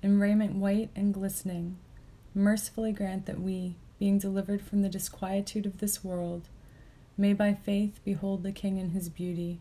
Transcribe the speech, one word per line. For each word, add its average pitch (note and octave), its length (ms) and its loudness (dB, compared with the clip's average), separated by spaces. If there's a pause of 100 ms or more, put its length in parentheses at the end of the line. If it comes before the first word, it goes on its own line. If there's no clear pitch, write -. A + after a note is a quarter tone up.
in G3+ 160 6
raiment G3+ 380 4
white G3+ 400 2
and G3+ 180 2
glistening, F#3 640 -4 (560)
mercifully G#3+ 600 2
grant G3 320 -4
that - 160 -6
we, F#3 340 -4 (240)
being G3 180 4
delivered G3 440 0
from G3+ 200 0
the G3 60 4
disquietude G3 800 -4
of F#3+ 140 -6
this G3+ 220 -2
world, F3 460 -4 (720)
may G3+ 160 6
by G3+ 200 4
faith G3+ 520 -2
behold G3 380 -2
the G3 100 -4
King G3 240 -2
in F#3 140 -2
his F3 180 -4
beauty F3 520 -4